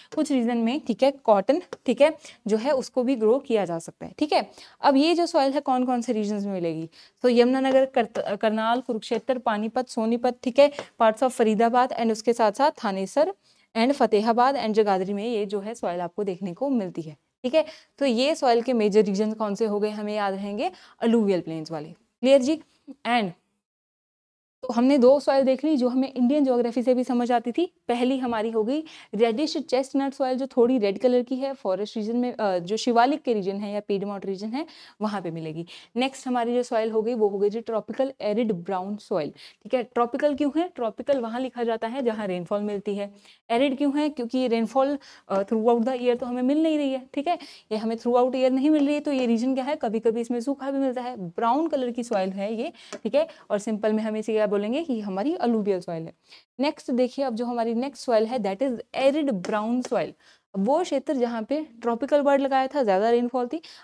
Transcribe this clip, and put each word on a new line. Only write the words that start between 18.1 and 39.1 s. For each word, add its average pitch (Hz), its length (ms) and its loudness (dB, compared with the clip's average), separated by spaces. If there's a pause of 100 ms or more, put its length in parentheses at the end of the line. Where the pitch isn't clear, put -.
सॉइल 240 280 2
के 262 100 -2
मेजर 214 320 4
रीजन 208 280 -2
कौन 214 220 -4
से 220 120 -2
हो 208 140 -2
गए, 214 100 -2
हमें 208 240 -8
याद 202 200 -2
रहेंगे 202 360 -6 (300)
अलूवियल 214 400 2
प्लेन्स 160 320 -8
वाले। 156 160 -10
क्लियर 262 540 2
जी? 311 180 -2 (460)
And 208 240 0 (1300)
तो 254 100 2
हमने 247 260 6
दो 254 220 8
सॉइल 269 240 4
देख 262 200 2
ली 311 120 4
जो 247 120 2
हमें 262 240 0
इंडियन 262 320 2
ज्योग्राफी 240 380 2
से 254 120 4
भी 247 100 0
समझ 240 280 0
आती 240 200 0
थी। 339 120 0 (240)
पहली 247 300 2
हमारी 233 320 -2
हो 226 140 0
गई 285 200 -2 (300)
रेडिश 233 420 2
चेस्टनट 269 580 -2
सॉइल, 262 240 -2
जो 269 80 -4
थोड़ी 254 320 4
रेड 202 200 0
कलर 247 240 4
की 254 140 -4
है, 269 160 -4
फॉरेस्ट 202 440 -4
रीजन 226 200 -4
में, 247 160 -2
अ, 196 260 0
जो 180 180 -4
शिवालिक 247 460 2
के 247 120 0
रीजन 196 220 -2
है 202 160 -6
या 208 80 -4
पीडमोंट 202 460 -4
रीजन 196 220 -6
है, 269 180 -6 (340)
वहाँ 202 220 -4
पे 175 80 -6
मिलेगी। 165 360 -8 (300)
नेक्स्ट 262 300 -4
हमारी 240 280 -2
जो 247 80 0
सॉइल 226 280 -2
हो 220 120 0
गई 233 120 -2
वो 214 140 2
हो 196 100 -4
गई 202 120 2
जी 220 100 -6
ट्रॉपिकल 226 600 -4
एरिड 214 320 0
ब्राउन 185 440 -6
सॉइल, 175 360 -4 (300)